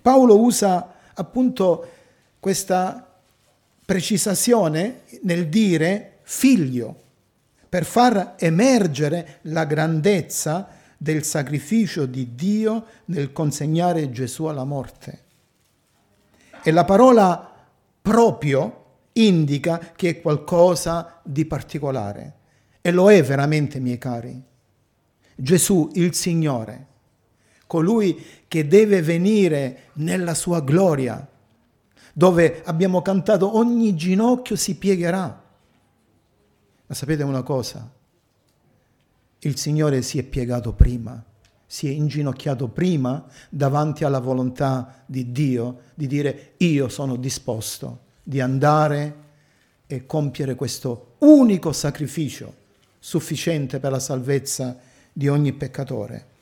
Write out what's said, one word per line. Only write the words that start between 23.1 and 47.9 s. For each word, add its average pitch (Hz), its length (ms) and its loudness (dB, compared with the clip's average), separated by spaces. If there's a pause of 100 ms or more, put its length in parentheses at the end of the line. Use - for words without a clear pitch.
è 196 120 8
veramente, 139 580 0
miei 123 180 -4
cari. 123 420 -10 (960)
Gesù, 160 600 2
il 175 200 0
Signore, 135 720 -4 (800)
colui 175 520 0 (280)
che 156 180 -2
deve 196 360 4
venire 170 920 0
nella 170 400 -2
sua 175 280 -2
gloria, 139 600 2 (880)
dove 170 520 4
abbiamo 180 380 0
cantato, 196 540 0
"Ogni 226 380 2
ginocchio 214 640 0
si 196 180 -4
piegherà". 180 680 -2 (1400)
Ma 151 80 -12
sapete 147 280 -4
una 135 200 -4
cosa? 127 460 -8 (1500)
Il 139 160 -6
Signore 147 460 0
si 143 160 -6
è 131 60 -6
piegato 120 480 -6
prima, 120 500 0 (420)
si - 220 -10
è 143 40 -2
inginocchiato 143 800 -4
prima 151 560 -2 (260)
davanti 143 520 -2
alla 139 160 0
volontà 127 880 -4
di 127 240 -8
Dio 123 520 -2 (120)
di 143 140 -6
dire, 147 480 -4
"Io 143 320 2
sono 135 260 -6
disposto 123 920 -8 (160)